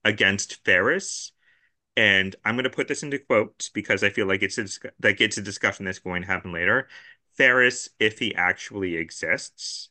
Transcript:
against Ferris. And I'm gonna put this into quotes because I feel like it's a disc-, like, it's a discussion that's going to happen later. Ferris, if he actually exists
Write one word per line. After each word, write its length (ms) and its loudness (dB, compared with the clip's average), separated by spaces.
against 600 0
Ferris. 680 2
And 380 4
I'm 120 0
gonna 140 -2
put 180 -4
this 140 -4
into 160 -6
quotes 500 0
because 340 -2
I 80 2
feel 160 0
like 160 0
it's 160 -4
a 60 -4
disc-, 220 -14
like, 180 2
it's 180 2
a 40 -8
discussion 420 -4
that's 160 -6
going 220 -6
to 60 -12
happen 240 -6
later. 360 0
Ferris, 540 4
if 180 2
he 160 -4
actually 640 -2
exists 960 -8